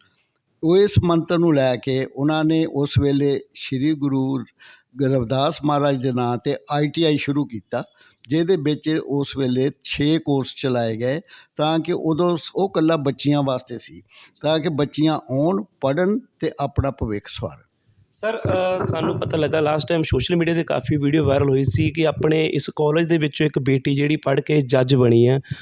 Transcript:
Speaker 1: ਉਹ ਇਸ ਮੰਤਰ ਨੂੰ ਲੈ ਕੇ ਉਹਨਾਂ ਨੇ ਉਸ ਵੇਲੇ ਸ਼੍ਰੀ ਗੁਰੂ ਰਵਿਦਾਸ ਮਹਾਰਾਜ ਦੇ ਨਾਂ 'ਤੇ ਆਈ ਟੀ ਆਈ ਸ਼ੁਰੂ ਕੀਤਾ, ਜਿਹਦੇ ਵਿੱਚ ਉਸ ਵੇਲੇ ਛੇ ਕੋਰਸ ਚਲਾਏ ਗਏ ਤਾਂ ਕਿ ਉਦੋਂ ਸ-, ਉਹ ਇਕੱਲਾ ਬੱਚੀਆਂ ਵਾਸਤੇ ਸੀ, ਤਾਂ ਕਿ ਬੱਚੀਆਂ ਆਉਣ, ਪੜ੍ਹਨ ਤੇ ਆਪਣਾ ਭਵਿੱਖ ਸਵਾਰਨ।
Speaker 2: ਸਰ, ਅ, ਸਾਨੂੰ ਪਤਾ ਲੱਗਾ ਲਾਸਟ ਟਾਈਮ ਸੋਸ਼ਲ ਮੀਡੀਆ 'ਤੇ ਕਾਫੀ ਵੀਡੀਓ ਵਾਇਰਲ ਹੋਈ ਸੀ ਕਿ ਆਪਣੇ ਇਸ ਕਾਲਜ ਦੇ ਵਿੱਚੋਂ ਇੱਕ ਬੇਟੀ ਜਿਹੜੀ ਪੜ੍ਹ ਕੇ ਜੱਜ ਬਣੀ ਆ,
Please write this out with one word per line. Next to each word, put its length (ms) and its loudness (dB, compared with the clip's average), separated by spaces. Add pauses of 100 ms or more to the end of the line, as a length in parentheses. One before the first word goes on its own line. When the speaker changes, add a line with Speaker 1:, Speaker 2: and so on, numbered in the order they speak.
(640)
Speaker 1:
ਉਹ 120 4
ਇਸ 180 4 (100)
ਮੰਤਰ 340 2
ਨੂੰ 160 4
ਲੈ 220 2
ਕੇ 300 -4 (100)
ਉਹਨਾਂ 280 0
ਨੇ 220 2
ਉਸ 320 -2
ਵੇਲੇ 420 2 (140)
ਸ਼੍ਰੀ 380 -4
ਗੁਰੂ 460 -2 (680)
ਰਵਿਦਾਸ 600 0
ਮਹਾਰਾਜ 380 2
ਦੇ 100 0
ਨਾਂ 240 -2
'ਤੇ 200 -4 (140)
ਆਈ 180 0
ਟੀ 140 -2
ਆਈ 140 2
ਸ਼ੁਰੂ 280 -2
ਕੀਤਾ, 400 -8 (440)
ਜਿਹਦੇ 280 2
ਵਿੱਚ 500 -2
ਉਸ 300 -4
ਵੇਲੇ 340 0 (140)
ਛੇ 340 0
ਕੋਰਸ 360 -2
ਚਲਾਏ 420 -2
ਗਏ 240 -4 (360)
ਤਾਂ 220 0
ਕਿ 140 -4
ਉਦੋਂ 440 0
ਸ-, 180 -10
ਉਹ 140 -2
ਇਕੱਲਾ 280 2
ਬੱਚੀਆਂ 460 0
ਵਾਸਤੇ 360 -4
ਸੀ, 240 -18 (400)
ਤਾਂ 160 0
ਕਿ 100 -4
ਬੱਚੀਆਂ 460 0
ਆਉਣ, 500 -2 (160)
ਪੜ੍ਹਨ 380 0
ਤੇ 320 -6 (100)
ਆਪਣਾ 300 -2
ਭਵਿੱਖ 360 -6
ਸਵਾਰਨ। 380 -12 (480)
Speaker 2:
ਸਰ, 240 -4
ਅ, 480 -2
ਸਾਨੂੰ 360 -2
ਪਤਾ 160 -2
ਲੱਗਾ 240 0
ਲਾਸਟ 280 0
ਟਾਈਮ 140 0
ਸੋਸ਼ਲ 340 0
ਮੀਡੀਆ 180 2
'ਤੇ 100 0
ਕਾਫੀ 320 -2
ਵੀਡੀਓ 280 2
ਵਾਇਰਲ 260 2
ਹੋਈ 140 2
ਸੀ 260 0
ਕਿ 160 0
ਆਪਣੇ 400 2
ਇਸ 240 -2
ਕਾਲਜ 380 0
ਦੇ 100 2
ਵਿੱਚੋਂ 280 0
ਇੱਕ 120 0
ਬੇਟੀ 360 0
ਜਿਹੜੀ 220 2
ਪੜ੍ਹ 240 0
ਕੇ 200 2
ਜੱਜ 340 4
ਬਣੀ 320 6
ਆ, 120 4 (240)